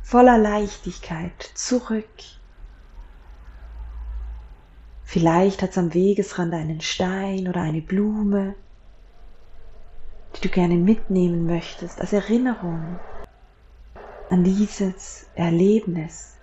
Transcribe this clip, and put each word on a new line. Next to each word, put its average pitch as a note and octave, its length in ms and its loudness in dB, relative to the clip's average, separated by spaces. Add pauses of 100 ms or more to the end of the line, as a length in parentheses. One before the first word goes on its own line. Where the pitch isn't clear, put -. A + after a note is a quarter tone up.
voller A#3+ 360 8
Leichtigkeit G3 1160 -2
zurück. A3+ 520 -2 (3000)
Vielleicht F3 580 2
hat's F#3 160 -2
am F3 160 0
Wegesrand F#3 600 2
einen D#3+ 260 -4
Stein F#3+ 680 -2
oder F3 100 -2
eine D#3+ 220 -2
Blume, G3+ 760 0 (1800)
die - 40 -6
du F#3 60 0
gerne F3 280 4
mitnehmen F3+ 720 2
möchtest E3+ 540 -4
als - 140 -4
Erinnerung F#3+ 840 -2 (1300)
an F3+ 160 4
dieses F#3+ 800 -2 (100)
Erlebnis. F3 1080 2